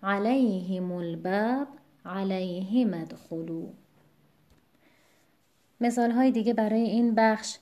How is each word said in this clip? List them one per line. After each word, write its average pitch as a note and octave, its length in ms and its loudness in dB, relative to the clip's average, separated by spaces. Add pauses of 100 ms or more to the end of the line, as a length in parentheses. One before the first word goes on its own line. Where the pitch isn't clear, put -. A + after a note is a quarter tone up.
علیهم G3 880 0
الباب F#3 760 -2 (380)
علیهم F#3+ 880 -2
ادخلوا. E3 720 -10 (2250)
مثال‌های A#3+ 500 2
دیگه A3+ 220 2
برای A3 280 2
این A3+ 340 2
بخش A3 460 2